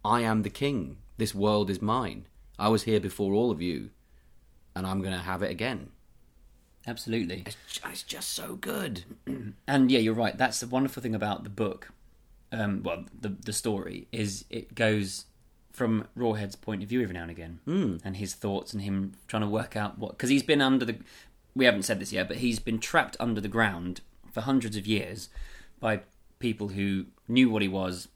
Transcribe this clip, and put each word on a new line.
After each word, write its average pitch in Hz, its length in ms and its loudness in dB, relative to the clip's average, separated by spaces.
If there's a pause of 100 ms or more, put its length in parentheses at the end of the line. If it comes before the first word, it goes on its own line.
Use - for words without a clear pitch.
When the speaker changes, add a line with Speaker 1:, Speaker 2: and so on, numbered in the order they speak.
Speaker 1:
"I 117 160 4
am 110 220 2
the 101 60 -2
king. 113 480 -2 (200)
This 110 180 0
world 104 340 4
is 92 120 -2
mine. 107 460 -2 (300)
I 107 120 2
was 110 140 4
here 107 160 4
before 98 340 0
all 117 180 4
of 82 100 -2
you, 73 280 -2 (880)
and 92 120 -4
I'm 95 140 -2
gonna 92 220 -4
have 90 200 -4
it - 80 -2
again." 113 380 -6 (960)
Speaker 2:
Absolutely. 113 600 -4
Speaker 1:
It's 107 120 -12 (160)
ju-, - 160 -8
it's - 140 -10
just - 260 -8
so - 260 -6
good. - 480 -4 (220)
Speaker 2:
<clears throat> 120 300 -8 (120)
And 135 240 6
yeah, 127 80 8
you're 110 140 4
right. 113 240 2
That's 123 240 2
the 120 60 -10
wonderful 131 360 0
thing 113 120 -2
about 104 280 -2
the 104 60 -12
book. 101 400 -4 (640)
Um, 202 300 0
well, - 200 -4 (160)
the, 107 100 -6
the 98 220 -8
story 98 640 -4
is 104 360 -4
it - 240 -10
goes 107 520 2 (520)
from 113 300 2 (100)
Rawhead's 107 380 0
point 104 260 -6
of 104 80 -8
view 123 140 2
every 92 100 -4
now 87 80 -6
and 85 100 -8
again, 82 340 -12
Speaker 1:
Hmm. 147 380 0
Speaker 2:
and 95 140 -6
his 101 160 -6
thoughts - 400 -4
and 101 80 -4
him 98 320 -2 (140)
trying 110 160 -2
to 101 40 0
work 110 280 -2
out 104 240 -4
what, 107 180 -8
'cause 127 140 -2
he's 139 120 6
been 147 160 4
under 131 260 4
the, 113 120 -4 (580)
we 131 100 4
haven't 101 180 6
said 104 160 0
this 95 120 -6
yet, 92 160 0
but 78 100 -6
he's 117 220 0
been 113 200 -2
trapped - 400 0
under 117 200 0
the 104 80 -4
ground 95 540 0 (300)
for 110 100 -4
hundreds 117 340 2
of 101 120 -4
years 104 420 0 (500)
by 107 220 2 (380)
people 107 300 -2
who 98 360 0 (220)
knew 123 220 8
what 107 120 4
he 98 60 4
was 92 480 -2